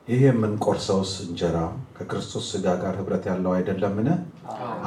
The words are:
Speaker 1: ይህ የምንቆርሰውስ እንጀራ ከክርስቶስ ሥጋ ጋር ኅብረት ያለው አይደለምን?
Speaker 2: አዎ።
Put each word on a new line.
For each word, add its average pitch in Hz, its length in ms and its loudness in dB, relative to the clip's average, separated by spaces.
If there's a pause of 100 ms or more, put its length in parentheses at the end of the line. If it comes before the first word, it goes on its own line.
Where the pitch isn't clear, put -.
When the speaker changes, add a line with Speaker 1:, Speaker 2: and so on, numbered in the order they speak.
Speaker 1:
ይህ 123 140 4
የምንቆርሰውስ 104 1000 4
እንጀራ 85 380 -2 (340)
ከክርስቶስ - 560 -6
ሥጋ 92 300 0
ጋር 92 180 -2
ኅብረት 95 300 -2
ያለው 92 260 0
አይደለምን? 98 560 0
Speaker 2:
አዎ። - 800 -4